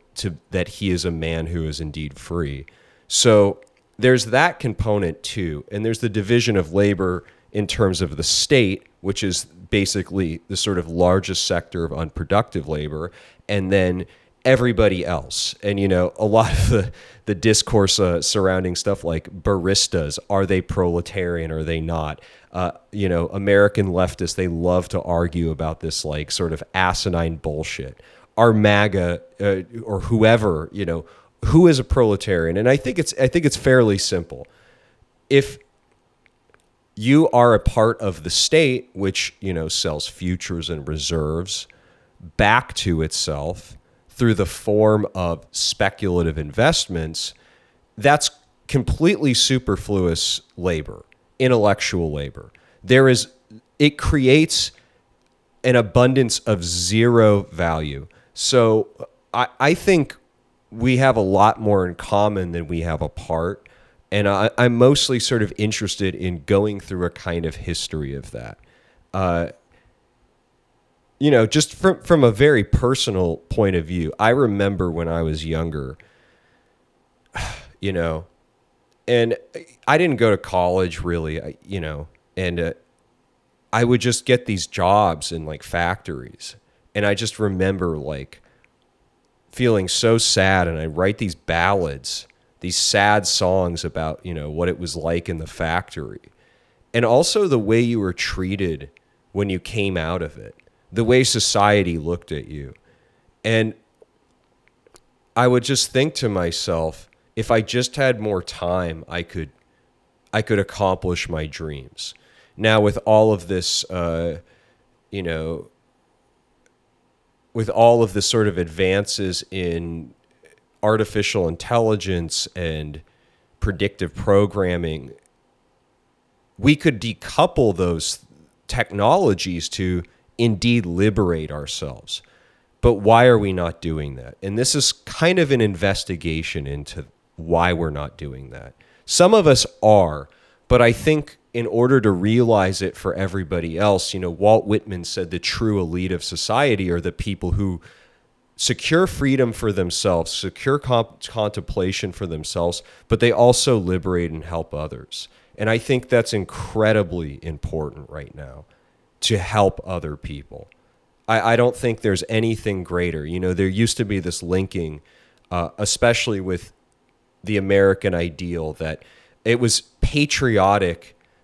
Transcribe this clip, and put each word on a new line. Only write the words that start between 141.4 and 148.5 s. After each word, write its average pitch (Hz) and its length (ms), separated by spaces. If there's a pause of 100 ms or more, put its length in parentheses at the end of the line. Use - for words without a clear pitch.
in 117 140
order 123 340
to 110 100
realize 107 720
it 92 140
for - 180
everybody 85 640
else, 98 360
you 95 60
know, 90 100
Walt 104 360
Whitman 101 360
said 90 280
the 87 80
true 107 420
elite 90 320
of 87 100
society 107 680
are 87 100
the 85 100
people 90 420
who 95 280 (760)